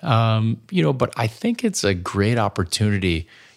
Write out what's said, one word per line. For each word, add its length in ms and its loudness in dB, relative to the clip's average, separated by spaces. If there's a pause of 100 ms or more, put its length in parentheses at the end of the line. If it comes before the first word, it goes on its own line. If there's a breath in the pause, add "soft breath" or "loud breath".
Um, 680 2
you 140 0
know, 100 2
but 240 -2
I 80 0
think 380 -4
it's 200 -2
a 120 2
great 420 0
opportunity. 920 0 (300 loud breath)